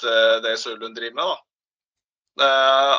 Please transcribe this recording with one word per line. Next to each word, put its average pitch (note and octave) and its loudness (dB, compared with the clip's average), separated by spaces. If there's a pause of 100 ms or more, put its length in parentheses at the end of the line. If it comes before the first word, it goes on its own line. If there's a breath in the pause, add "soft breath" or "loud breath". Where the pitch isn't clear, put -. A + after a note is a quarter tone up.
eh, A2+ 2
det A2+ -2
Sørlund A2+ -12
driver A#2 -12
med, E3+ -4
da. - -8 (1000)
Eh, C3+ 2